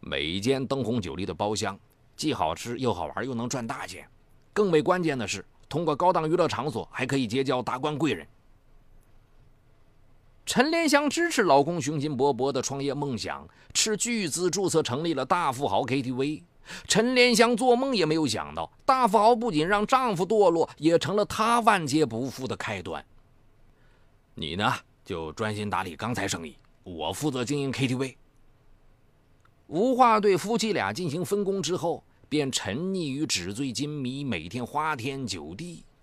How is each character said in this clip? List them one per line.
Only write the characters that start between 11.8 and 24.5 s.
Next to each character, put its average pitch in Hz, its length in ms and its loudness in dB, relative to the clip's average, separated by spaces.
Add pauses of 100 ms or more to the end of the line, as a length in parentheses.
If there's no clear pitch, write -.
雄 143 200 -4
心 151 160 -2
勃 135 180 4
勃 131 160 -2
的 131 100 -2
创 139 220 -6
业 139 100 -2
梦 143 240 -4
想， 76 300 -8 (260)
斥 214 220 0
巨 220 320 -2
资 170 220 0
注 185 180 0
册 156 160 2
成 131 180 -2
立 170 120 -2
了 135 120 -2
大 175 240 2
富 131 160 -4
豪 104 180 2
K 131 180 0
T 123 100 -4
V。 143 320 -4 (460)
陈 240 260 2
莲 247 180 8
香 233 220 6
做 247 180 4
梦 262 220 0
也 175 100 4
没 156 100 2
有 156 120 2
想 78 260 -4
到， 80 160 -6 (160)
大 262 220 4
富 202 100 4
豪 220 160 8
不 233 160 0
仅 156 160 2
让 208 220 2
丈 254 260 2
夫 175 140 0
堕 202 220 6
落， 165 280 2
也 165 220 4
成 - 160 -2
了 208 80 4
她 233 380 2
万 202 260 4
劫 147 180 2
不 120 240 -4
复 127 160 -10
的 107 120 -6
开 101 240 -6
端。 80 240 -10 (1300)
“你 80 220 -6